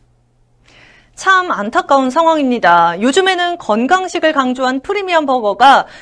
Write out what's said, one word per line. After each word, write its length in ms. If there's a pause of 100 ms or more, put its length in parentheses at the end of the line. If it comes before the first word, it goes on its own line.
(1160)
참 360
안타까운 600
상황입니다. 920
요즘에는 560
건강식을 760
강조한 480
프리미엄 440
버거가 640 (140)